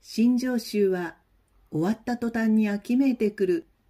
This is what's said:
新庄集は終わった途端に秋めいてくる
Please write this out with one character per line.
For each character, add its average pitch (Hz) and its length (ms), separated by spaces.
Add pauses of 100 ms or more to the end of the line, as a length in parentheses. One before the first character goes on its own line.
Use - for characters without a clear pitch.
新 240 300
庄 247 220
集 208 280
は 180 280 (560)
終 151 80
わ 175 100
っ 220 140
た 240 120
途 233 140
端 226 220
に 214 160
秋 202 260
め 269 160
い 240 60
て 208 160
く 202 120
る 175 220 (240)